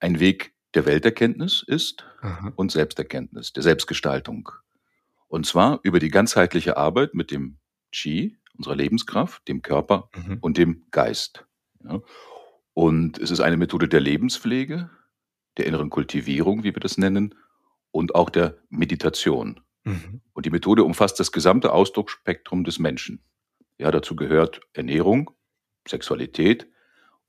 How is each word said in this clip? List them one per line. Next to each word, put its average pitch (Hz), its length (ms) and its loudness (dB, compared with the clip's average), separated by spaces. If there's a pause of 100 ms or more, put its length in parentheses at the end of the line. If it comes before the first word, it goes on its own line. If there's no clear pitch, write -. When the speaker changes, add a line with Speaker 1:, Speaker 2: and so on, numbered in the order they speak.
Speaker 1:
ein 87 180 0
Weg 95 360 2 (200)
der 73 120 2
Welterkenntnis 113 800 2
ist - 400 -4 (160)
Speaker 2:
Aha. 95 360 -10
Speaker 1:
und 95 160 -2
Selbsterkenntnis, - 800 -4
der 65 100 -8
Selbstgestaltung. - 840 0 (800)
Und 80 180 -6
zwar 107 380 2
über 87 160 4
die 82 100 0
ganzheitliche 90 640 2
Arbeit 87 380 0
mit 85 160 -4
dem 71 280 -8 (340)
Qi, 92 440 -4 (220)
unserer - 160 -8
Lebenskraft, - 720 -2
dem 65 160 -6
Körper - 540 0
Speaker 2:
Mhm. 90 240 -8
Speaker 1:
und - 160 0
dem 85 340 2
Geist. - 560 -2 (380)
Ja. - 160 -8 (720)
Und 80 480 2
es - 100 -4
ist 85 80 0
eine 82 180 2
Methode 85 320 0
der 80 120 4
Lebenspflege, 127 880 -2 (680)
der - 100 -4
inneren 73 220 -2
Kultivierung, 78 760 -2
wie 98 100 -2
wir - 60 -8
das - 180 -4
nennen, 98 380 0 (560)
und 82 240 0
auch 85 120 4
der 85 280 0 (140)
Meditation. 78 880 -2 (240)
Speaker 2:
Mhm. 98 360 -8 (120)
Speaker 1:
Und - 140 -10
die 80 40 -2
Methode 92 320 4
umfasst 87 380 2
das - 100 0
gesamte 110 400 4
Ausdrucksspektrum 92 920 -2
des 82 160 -4
Menschen. - 420 -4 (560)
Ja, 76 140 2
dazu 78 240 -2
gehört 78 460 2 (100)
Ernährung, 85 580 0 (560)
Sexualität - 800 -2 (640)